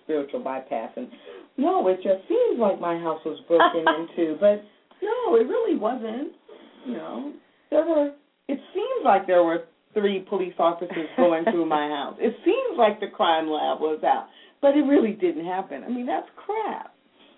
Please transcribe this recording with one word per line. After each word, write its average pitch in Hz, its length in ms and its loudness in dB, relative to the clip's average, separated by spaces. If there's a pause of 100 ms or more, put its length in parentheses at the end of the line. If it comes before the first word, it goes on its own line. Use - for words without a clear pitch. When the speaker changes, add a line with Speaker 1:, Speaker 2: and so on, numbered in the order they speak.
Speaker 1:
spiritual 139 380 -4
bypass." 127 560 -8
And, 123 120 -12 (480)
"No, 349 300 0
it 262 160 2
just 190 260 0
seems 427 300 2
like 196 220 2
my 170 180 -2
house 160 260 -4
was - 220 -8
broken 165 480 4
Speaker 2:
<laughs> 156 60 -6
Speaker 1:
into, 165 400 -2
but 208 240 4 (360)
no, 453 360 0
it 440 100 6
really 415 320 0
wasn't." 226 540 -6 (540)
You 247 80 -6
know, 220 380 -10 (380)
there 302 160 4
were, 294 240 2 (380)
it 277 100 -4 (160)
seems 440 300 -4
like 196 220 2
there 175 180 6
were 165 200 -2 (300)
three 202 340 0
police 185 300 -4
officers 170 580 -2
going 170 280 4
through 175 220 0
my 151 220 0
Speaker 2:
<laughs> 151 80 -4
Speaker 1:
house. 131 220 -8
It 220 160 -2 (100)
seems 453 340 0
like 214 220 4
the 196 80 -8
crime 165 400 0
lab 147 320 -2
was 156 220 -2
out, 139 240 0 (340)
but 285 160 6
it 302 60 4
really 262 300 4
didn't 165 320 -2
happen. 180 400 -8
I - 40 -14
mean, 247 180 -6
that's - 300 -6
crap. 415 560 -8 (460)